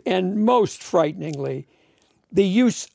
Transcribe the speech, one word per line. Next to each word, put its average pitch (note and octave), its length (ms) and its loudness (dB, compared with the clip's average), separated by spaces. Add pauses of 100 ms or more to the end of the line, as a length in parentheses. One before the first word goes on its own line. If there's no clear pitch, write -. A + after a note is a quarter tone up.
and F#3 400 0
most A#3 380 2
frighteningly, D3+ 840 -2 (640)
the G3 140 2
use G#3+ 500 2